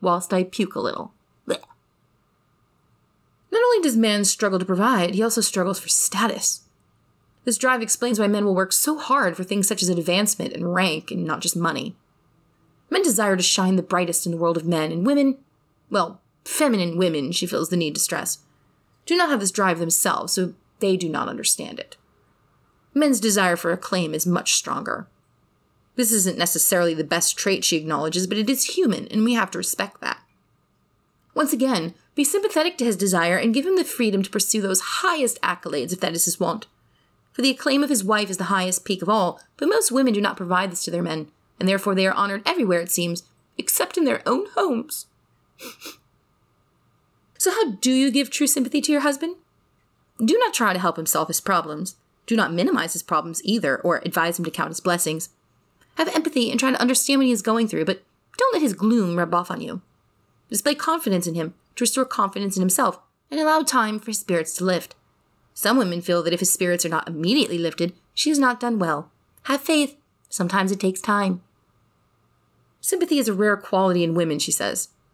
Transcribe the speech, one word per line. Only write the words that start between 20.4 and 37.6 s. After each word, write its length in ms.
they 160
do 120
not 200
understand 500
it. 180
Men's 280
desire 360
for 160
acclaim 400
is 140
much 280
stronger. 540
This 160
isn't 260
necessarily 560
the 100
best 320
trait 280
she 120
acknowledges, 500
but 120
it 120
is 260
human, 320
and 160
we 100
have 180
to 60
respect 420
that. 200
Once 180
again, 420
be 100
sympathetic 540
to 60
his 120
desire 400
and 180
give 120
him 100
the 80
freedom 380
to 80
pursue 300
those 200
highest 600
accolades 500
if 80
that 140
is 100
his 160
want. 260
For 100
the 80
acclaim 340